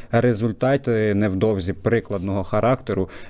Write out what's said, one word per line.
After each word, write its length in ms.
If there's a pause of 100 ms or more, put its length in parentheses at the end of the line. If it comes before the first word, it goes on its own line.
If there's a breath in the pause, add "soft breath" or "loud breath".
(100 loud breath)
результати 1040
невдовзі 580
прикладного 720
характеру, 640 (220 loud breath)